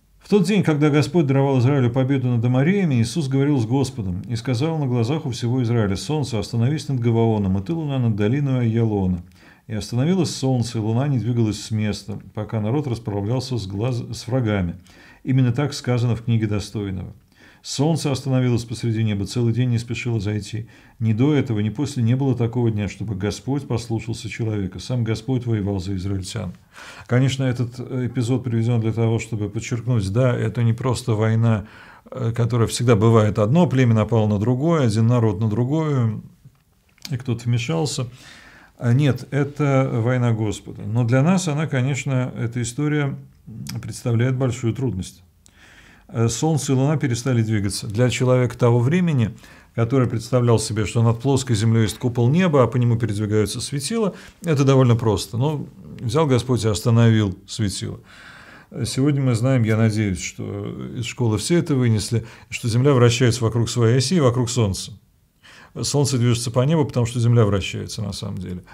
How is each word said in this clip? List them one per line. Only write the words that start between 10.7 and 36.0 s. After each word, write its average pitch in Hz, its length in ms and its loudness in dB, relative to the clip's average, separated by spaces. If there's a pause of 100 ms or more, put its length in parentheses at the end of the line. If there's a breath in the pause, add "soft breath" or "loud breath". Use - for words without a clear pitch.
и - 20 -2
луна 113 260 0
не 135 120 0
двигалась 110 420 0
с - 100 -10
места, 104 480 -4 (140)
пока 110 260 -6
народ 131 280 -2
расправлялся 113 720 -4
с 92 100 -6
глаз-, 117 460 -4
с - 140 -14
врагами. 107 480 0 (480 loud breath)
Именно 123 280 2
так 139 220 -2
сказано 123 420 -2
в 117 80 -8
книге 110 240 0
Достойного. 98 680 -6 (480 loud breath)
Солнце 151 500 -2
остановилось 127 520 0
посреди 113 400 -2
неба, 101 220 0
целый 117 280 0
день 127 160 0
не 117 100 2
спешило 117 400 -4
зайти. 104 480 -6 (320 loud breath)
Ни 113 120 0
до 131 220 2
этого, 131 260 0
ни 107 100 0
после 139 340 -4
не 117 120 2
было 135 200 0
такого 117 360 0
дня, 104 160 -2
чтобы 98 280 -6
Господь 104 520 -4
послушался 117 640 -6
человека. 104 500 -4
Сам 120 240 -4
Господь 117 420 -4
воевал 101 340 0
за 95 160 -6
израильтян. 95 580 -6 (540 loud breath)
Конечно, 127 360 2
этот, 120 360 -2
э, 123 280 -4
эпизод 123 380 -2
приведен 117 340 0
для 110 140 0
того, 113 260 2
чтобы 104 300 -6
подчеркнуть, 113 640 -2
да, 123 220 2
это 113 300 -2
не 113 100 4
просто 120 400 -2
война, 110 540 2 (440 loud breath)
э, 117 220 -4
которая 117 340 0
всегда 120 280 2
бывает. 107 440 4
Одно 139 280 4
племя 123 260 4
напало 107 340 2
на 104 120 0
другое, 131 460 2
один 113 220 2
народ 113 340 2
на 110 80 0
другое, 123 720 0 (920)